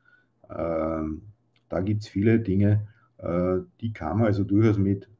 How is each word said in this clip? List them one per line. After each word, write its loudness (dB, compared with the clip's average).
Ähm, -4
da -2
gibt's -2
viele 2
Dinge, 2
äh, -2
die -6
kann -6
man 2
also 0
durchaus 2
mit 0